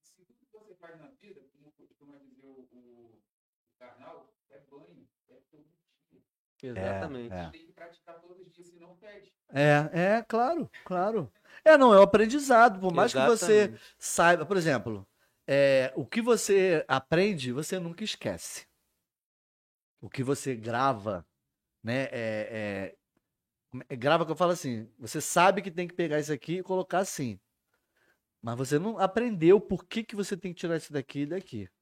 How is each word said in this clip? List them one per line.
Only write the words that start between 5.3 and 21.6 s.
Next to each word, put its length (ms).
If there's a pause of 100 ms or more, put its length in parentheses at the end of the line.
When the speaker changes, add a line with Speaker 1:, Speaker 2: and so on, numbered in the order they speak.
Speaker 1:
todo 160 (460)
dia. 100 (420)
Speaker 2:
Exatamente. 720
Speaker 3:
É, 120
é. 40
Speaker 1:
Tem 160
que 80
praticar 480
todos 180
os 140
dias, 140
senão 300
perde. 360 (160)
Speaker 3:
É, 400 (280)
é, 100
claro, 420 (160)
claro. 460 (340)
É, 120
não, 160
é 60
o 40
aprendizado. 760
Por 140
mais 200
que 60
você 340 (100)
Speaker 2:
Exatamente. 200 (160)
Speaker 3:
saiba, 460
por 120
exemplo, 480 (400)
é, 500
o 100
que 160
você 680
aprende, 640
você 260
nunca 260
esquece. 600 (1300)
O 100
que 140
você 320
grava, 680 (580)